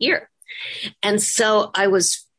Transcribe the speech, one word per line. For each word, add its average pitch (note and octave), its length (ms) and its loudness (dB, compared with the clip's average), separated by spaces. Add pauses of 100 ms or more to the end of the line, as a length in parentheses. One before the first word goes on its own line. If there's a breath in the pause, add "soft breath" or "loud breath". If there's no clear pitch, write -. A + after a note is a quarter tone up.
here. - 300 -2 (720 loud breath)
And G#3 180 0
so G#3+ 540 2
I G3 140 2
was F#3 380 0 (120)